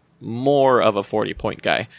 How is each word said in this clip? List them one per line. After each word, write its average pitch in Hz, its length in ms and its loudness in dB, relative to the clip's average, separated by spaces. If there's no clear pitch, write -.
more 127 600 2
of 101 140 2
a 101 80 -2
forty 107 300 -4
point - 280 -6
guy. 85 260 0